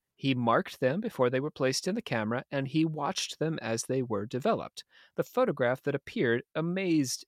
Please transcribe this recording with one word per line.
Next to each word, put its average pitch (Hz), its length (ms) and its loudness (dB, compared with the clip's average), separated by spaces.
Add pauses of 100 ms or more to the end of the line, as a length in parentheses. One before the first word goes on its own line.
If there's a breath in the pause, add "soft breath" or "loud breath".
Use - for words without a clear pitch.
(160)
he 135 180 0
marked 123 460 2
them 139 220 2
before 131 280 2
they 131 120 2
were 151 100 -4
placed 131 360 0
in 185 80 -2
the 160 80 -4
camera, 117 480 -2
and 139 160 -2
he 156 180 2
watched 151 540 -4
them 156 220 -2
as 113 220 -2
they 131 200 0
were 107 220 -2
developed. 127 580 -4 (320 soft breath)
The 165 80 -2
photograph 139 600 0
that 143 120 -2
appeared 131 480 0 (100)
amazed 170 760 0